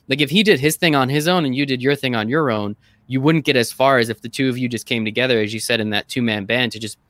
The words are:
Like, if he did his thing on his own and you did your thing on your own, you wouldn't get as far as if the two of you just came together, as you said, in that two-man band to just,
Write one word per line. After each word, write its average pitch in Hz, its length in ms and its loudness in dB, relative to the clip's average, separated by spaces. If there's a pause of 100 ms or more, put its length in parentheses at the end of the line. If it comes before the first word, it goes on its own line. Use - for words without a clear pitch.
Like, 135 100 0
if 143 100 0
he 190 140 4
did 190 160 4
his 151 160 0
thing 165 200 2
on 131 120 2
his 147 200 0
own 180 180 2
and 127 100 -2
you 143 100 0
did 131 160 -2
your 139 140 2
thing 131 180 -4
on 110 140 -2
your 139 240 0
own, 104 240 -2 (320)
you 131 140 -2
wouldn't 151 240 2
get 139 100 2
as 120 160 2
far 131 280 4
as 113 100 0
if 110 120 -8
the 123 60 -12
two 131 220 -2
of 123 80 -4
you 127 100 -2
just 120 180 -6
came 113 200 -2
together, 117 340 0
as 107 140 -2
you 110 80 -8
said, 117 180 -2
in 107 120 -2
that 104 180 -4
two-man 110 340 -2
band 117 300 -2
to 110 60 -14
just, 110 180 -10 (120)